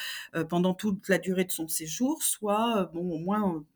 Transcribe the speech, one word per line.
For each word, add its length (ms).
euh, 80
pendant 300
toute 340
la 120
durée 260
de 60
son 160
séjour, 560
soit, 580
euh, 40
bon, 260
au 80
moins, 360
euh, 40